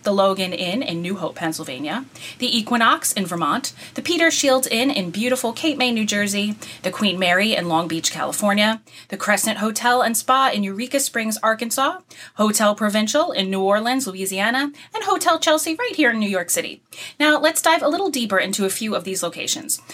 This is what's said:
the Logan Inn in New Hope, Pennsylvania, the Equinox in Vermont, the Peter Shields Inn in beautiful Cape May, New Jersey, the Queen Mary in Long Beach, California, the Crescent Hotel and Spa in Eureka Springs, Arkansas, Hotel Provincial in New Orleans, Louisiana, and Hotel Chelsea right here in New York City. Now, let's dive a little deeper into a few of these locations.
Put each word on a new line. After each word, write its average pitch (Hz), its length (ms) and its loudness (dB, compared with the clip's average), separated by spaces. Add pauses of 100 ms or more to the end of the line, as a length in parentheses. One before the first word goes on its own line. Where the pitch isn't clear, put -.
the 208 100 0
Logan 190 400 2
Inn 180 300 -4
in 170 200 -4
New 180 160 -4
Hope, 165 180 -8
Pennsylvania, 160 680 -6 (340)
the 240 200 -2
Equinox 233 540 2
in 190 140 -2
Vermont, 170 460 -2 (220)
the - 80 -6
Peter 330 300 2
Shields 262 340 2
Inn 240 240 2
in 185 200 -2
beautiful 233 420 0
Cape 302 260 -2
May, 254 140 2
New 214 140 0
Jersey, 208 500 0 (260)
the 180 80 -2
Queen 185 280 0
Mary 185 360 2
in 175 140 0
Long 170 200 2
Beach, 160 220 -2
California, 208 720 0 (280)
the 196 100 -10
Crescent 208 400 0
Hotel 220 420 2
and 226 160 0
Spa 262 340 2
in 208 140 0
Eureka 220 340 -4
Springs, 220 440 -2
Arkansas, 240 580 0 (360)
Hotel 208 380 4
Provincial 214 580 0
in 190 180 0
New 190 100 0
Orleans, 220 460 2
Louisiana, 196 680 -2 (220)
and 440 100 -6
Hotel 359 340 2
Chelsea 320 360 2
right 466 200 -4
here 269 160 4
in 226 80 0
New 208 100 0
York 180 200 -2
City. 143 340 -4 (380)
Now, 302 180 6
let's 311 220 2
dive 302 220 4
a 285 60 2
little 370 200 0
deeper 226 300 0
into 190 260 0
a 190 60 0
few 220 240 -4
of 175 100 -4
these 185 180 -6
locations. - 560 -6 (160)